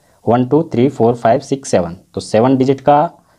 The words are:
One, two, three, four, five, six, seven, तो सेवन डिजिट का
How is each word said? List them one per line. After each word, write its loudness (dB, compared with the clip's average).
One, 2
two, 0
three, 0
four, 0
five, 0
six, -8
seven, -2
तो -10
सेवन 0
डिजिट 0
का 2